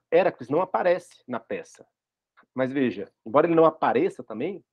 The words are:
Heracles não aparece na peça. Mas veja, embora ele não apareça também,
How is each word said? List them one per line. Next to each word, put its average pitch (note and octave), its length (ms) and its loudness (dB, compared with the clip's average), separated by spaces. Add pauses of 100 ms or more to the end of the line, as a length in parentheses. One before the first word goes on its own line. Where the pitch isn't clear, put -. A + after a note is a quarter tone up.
(120)
Heracles C3+ 380 0
não D3+ 120 0
aparece F3+ 680 -2
na A#2+ 120 -8
peça. - 460 -12 (680)
Mas C3 180 -4
veja, A#2+ 400 -4 (140)
embora C3+ 200 2
ele E3+ 100 0
não D#3+ 100 6
apareça D3 580 0
também, C#3+ 500 -10